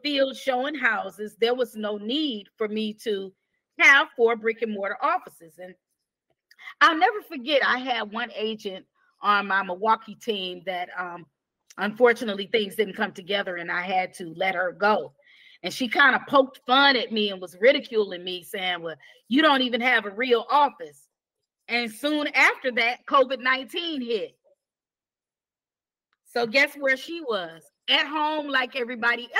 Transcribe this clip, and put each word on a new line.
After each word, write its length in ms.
field 320
showing 400
houses, 640
there 160
was 200
no 220
need 500
for 100
me 260
to 300
have 360
four 200
brick 260
and 120
mortar 280
offices. 580
And 140
I'll 160
never 240
forget, 440
I 120
had 340
one 240
agent 500
on 260
my 160
Milwaukee 520
team 500
that, 320
um, 280
unfortunately, 720
things 280
didn't 200
come 180
together 440
and 140
I 100
had 340
to 200
let 200
her 160
go. 420
And 120
she 160
kinda 380
poked 380
fun 300
at 160
me 200
and 100
was 180
ridiculing 640
me, 200
saying, 380
"Well, 140
you 140
don't 200
even 200
have 240
a 60
real 380
office." 600
And 240
soon 380
after 420
that, 340
covid 340
nineteen 640
hit. 360
So 240
guess 280
where 200
she 260
was? 480
At 180
home 400
like 300
everybody 520